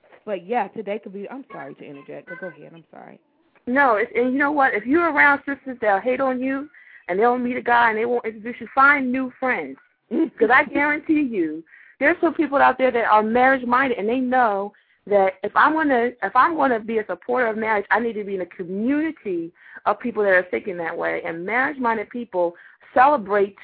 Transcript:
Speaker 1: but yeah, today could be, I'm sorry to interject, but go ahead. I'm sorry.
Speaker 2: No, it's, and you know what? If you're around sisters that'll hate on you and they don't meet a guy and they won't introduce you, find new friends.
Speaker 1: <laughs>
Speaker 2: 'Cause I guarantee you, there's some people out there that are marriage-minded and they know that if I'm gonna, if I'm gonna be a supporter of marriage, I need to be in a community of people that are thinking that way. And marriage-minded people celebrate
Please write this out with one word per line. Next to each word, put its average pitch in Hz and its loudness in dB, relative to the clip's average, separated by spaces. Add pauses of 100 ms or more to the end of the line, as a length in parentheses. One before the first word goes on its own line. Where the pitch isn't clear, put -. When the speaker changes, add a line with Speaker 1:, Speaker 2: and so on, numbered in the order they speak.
(240)
Speaker 1:
but 190 -8
yeah, 208 -4
today 208 -10
could 214 -16
be, 196 -12
I'm 262 -16
sorry 143 -16
to 135 -20
interject, 143 -18
but 170 -16
go 185 -12
ahead. 156 -18
I'm 165 -20
sorry. - -20 (460)
Speaker 2:
No, 247 2
it's, 208 -2
and 254 0
you 269 0
know 294 0
what? 269 2
If 208 -6
you're 330 2
around 285 4
sisters 262 -8
that'll 196 2
hate 254 -2
on 262 -2
you 269 -4 (400)
and 180 -2
they 208 2
don't 247 2
meet 247 -4
a 247 -6
guy 240 4
and 214 -2
they 226 -2
won't 240 -2
introduce 226 -10
you, 226 -14
find 269 4
new 262 -4
friends. 175 -4 (160)
Speaker 1:
<laughs> - -20 (300)
Speaker 2:
'Cause 220 2
I 285 6
guarantee 294 0
you, 165 -2 (360)
there's 302 2
some 320 2
people 285 0
out 262 4
there 254 2
that 233 0
are 214 4
marriage-minded 247 2
and 196 -4
they 247 0
know 233 0 (340)
that 190 2
if 208 -8
I'm 262 4
gonna, 277 2 (120)
if 190 -4
I'm 311 4
gonna 269 2
be 226 -4
a 214 -2
supporter 247 -2
of 220 -2
marriage, 220 -2
I 202 2
need 233 -2
to 208 -6
be 196 -6
in 185 -6
a 175 -6
community 196 -4 (340)
of 208 0
people 220 -4
that 196 2
are 185 4
thinking 185 -6
that 165 -8
way. 165 -4
And 170 -8
marriage-minded 240 -2
people 180 -4 (380)
celebrate 208 2